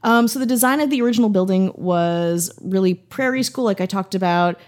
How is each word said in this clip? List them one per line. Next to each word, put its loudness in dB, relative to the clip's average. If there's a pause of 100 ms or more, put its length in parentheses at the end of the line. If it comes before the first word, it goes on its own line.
Um, 4
so -4
the -2
design 2
of 0
the 0
original 2
building 2
was -2 (100)
really 0
prairie -4
school, -4
like 0
I -2
talked -6
about. 0 (120)